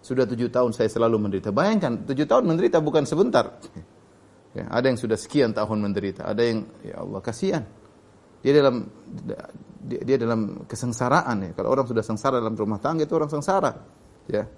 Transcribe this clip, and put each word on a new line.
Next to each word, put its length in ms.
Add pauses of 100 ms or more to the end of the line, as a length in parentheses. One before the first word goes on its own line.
Sudah 240
tujuh 240
tahun 240
saya 160
selalu 320
menderita." 320
Bayangkan, 480
tujuh 240
tahun 240
menderita 320
bukan 240
sebentar. 480 (960)
Ya, 160
ada 240
yang 80
sudah 160
sekian 400
tahun 320
menderita, 400
ada 160
yang, 240 (160)
ya 160
Allah, 240
kasihan. 400 (800)
Dia 160
dalam, 260 (960)
dia, 220
dia 180
dalam 480
kesengsaraan, 680 (120)
ya. 80
Kalau 140
orang 180
sudah 140
sengsara 400
dalam 100
rumah 240
tangga, 300
itu 100
orang 140
sengsara, 400 (580)
ya. 160 (120)